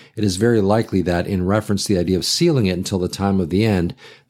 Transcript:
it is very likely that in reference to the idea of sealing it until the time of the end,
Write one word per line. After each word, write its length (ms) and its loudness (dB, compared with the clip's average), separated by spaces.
it 80 -8
is 140 0
very 240 2
likely 420 2
that 240 0
in 180 -2
reference 400 -2
to 100 0
the 60 2
idea 160 0
of 80 -2
sealing 420 0
it 120 0
until 220 -4
the 80 -2
time 320 0
of 100 -2
the 140 2
end, 280 0